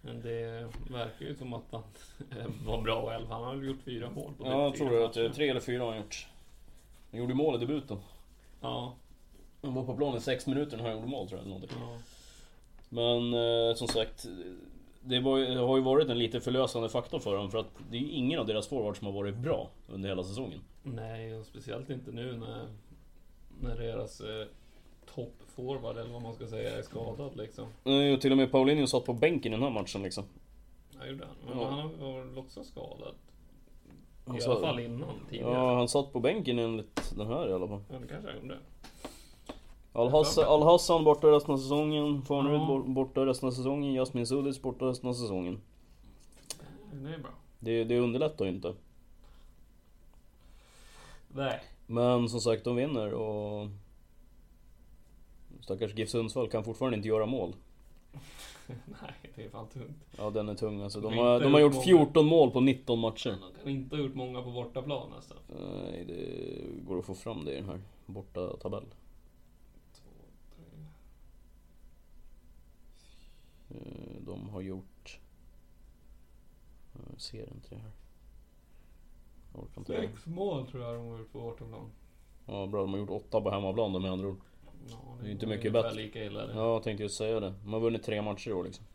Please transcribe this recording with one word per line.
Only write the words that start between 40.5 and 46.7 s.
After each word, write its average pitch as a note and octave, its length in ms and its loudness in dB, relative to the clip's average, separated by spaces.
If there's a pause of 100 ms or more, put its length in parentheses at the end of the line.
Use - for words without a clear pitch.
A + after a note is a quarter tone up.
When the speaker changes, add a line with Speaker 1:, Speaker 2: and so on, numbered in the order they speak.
Speaker 2:
borta D3+ 220 10
resten D3 280 8
av C3+ 40 2
säsongen, D3 640 2
Farnerud C#3+ 380 4
Speaker 1:
Ja. C3 60 2
Speaker 2:
bor-, C3+ 220 2
borta C3 380 2
resten C3 220 2
av B2+ 40 0
säsongen, C3+ 420 0
Jasmin B2+ 320 0
Sudic C3+ 360 0
borta B2+ 220 -4
resten B2+ 260 0
av B2 40 0
säsongen. F#2+ 460 -2 (1300)